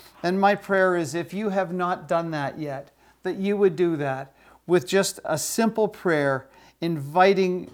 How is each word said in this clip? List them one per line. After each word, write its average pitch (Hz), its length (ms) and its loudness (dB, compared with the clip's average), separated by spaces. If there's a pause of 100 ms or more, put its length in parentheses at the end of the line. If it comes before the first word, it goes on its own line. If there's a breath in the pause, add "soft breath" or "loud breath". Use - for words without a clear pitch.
(220 loud breath)
And 185 180 0
my 202 160 4
prayer 190 400 2
is, 160 200 -2
if 170 180 -6
you 208 160 -4
have 190 240 -2
not 180 340 -4
done 170 240 -2
that 143 260 -4
yet, 143 340 -10 (320 soft breath)
that 185 120 -4
you 196 220 0
would 190 180 4
do 170 220 0
that 139 360 -6 (320 soft breath)
with 175 220 2
just 190 380 0
a - 120 0
simple 220 500 0
prayer, 143 600 0 (320 soft breath)
inviting, 180 960 2